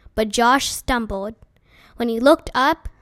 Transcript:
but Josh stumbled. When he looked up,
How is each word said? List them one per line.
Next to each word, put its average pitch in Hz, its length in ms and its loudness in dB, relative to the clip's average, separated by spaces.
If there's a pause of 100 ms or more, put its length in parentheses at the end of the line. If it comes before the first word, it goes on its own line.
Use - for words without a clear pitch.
(160)
but 220 140 -2
Josh 240 400 2
stumbled. 220 680 -6 (640)
When 240 100 -2
he 226 120 -4
looked 285 360 4
up, 269 320 0 (140)